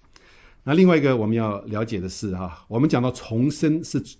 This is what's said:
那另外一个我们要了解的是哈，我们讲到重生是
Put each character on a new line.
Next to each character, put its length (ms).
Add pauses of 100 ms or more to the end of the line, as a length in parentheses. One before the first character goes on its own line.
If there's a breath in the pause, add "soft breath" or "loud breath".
(640 soft breath)
那 100
另 140
外 80
一 60
个 160
我 100
们 80
要 280
了 200
解 160
的 80
是 260
哈， 360
我 100
们 100
讲 140
到 80
重 400
生 320
是 180 (180)